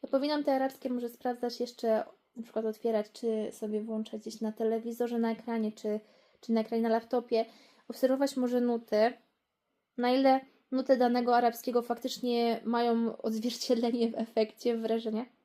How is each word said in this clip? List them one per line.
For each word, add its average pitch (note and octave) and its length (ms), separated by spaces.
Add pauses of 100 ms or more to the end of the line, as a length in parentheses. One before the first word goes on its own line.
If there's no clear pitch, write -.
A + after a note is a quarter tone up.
Ja - 60
powinnam D4 360
te C#4 100
arabskie C4 360
może A#3+ 180
sprawdzać A#3+ 520
jeszcze, A3+ 440 (320)
na A#3 60
przykład A3 220
otwierać, A3 480
czy A3 400
sobie G#3+ 300
włączać A3 380
gdzieś A3 200
na A3 120
telewizorze, A#3 640
na A3+ 120
ekranie, A3 420
czy, G#3+ 280 (400)
czy - 120
na A3+ 80
ekranie A3+ 220
na A#3 60
laptopie. A3+ 560 (440)
Obserwować C4 480
może B3 240
nuty. A#3 520 (840)
Na A#3+ 140
ile C4+ 300 (300)
nuty C4 260
danego A#3+ 400
arabskiego A#3+ 460
faktycznie A#3+ 840
mają A#3 520
odzwierciedlenie A#3 960
w A3+ 40
efekcie, A3+ 640
w A3+ 40
wrażenie. A3+ 460 (180)